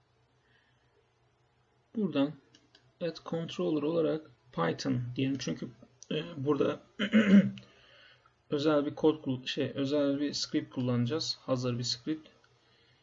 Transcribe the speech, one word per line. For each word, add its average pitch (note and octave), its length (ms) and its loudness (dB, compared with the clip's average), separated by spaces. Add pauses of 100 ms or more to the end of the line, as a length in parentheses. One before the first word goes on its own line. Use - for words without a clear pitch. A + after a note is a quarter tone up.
(2000)
buradan G3+ 380 0 (680)
add E3 240 -4
controller E3 560 -2
olarak D#3 500 0 (200)
Python C#3+ 500 -2 (140)
diyelim. C3+ 220 0
Çünkü, D3+ 320 -6 (420)
e, D#3 340 -6
burada D3 380 0 (160)
<clears throat> - 1500 2
özel D3 360 2
bir A#2 100 -6
kod D#3 280 2
kul-, C3 220 -4
şey, - 300 -4
özel C#3 440 0
bir C#3+ 140 -2
script - 400 -4
kullanacağız. B2 680 -2
Hazır B2 360 -2
bir B2+ 60 -4
script. - 460 -6 (720)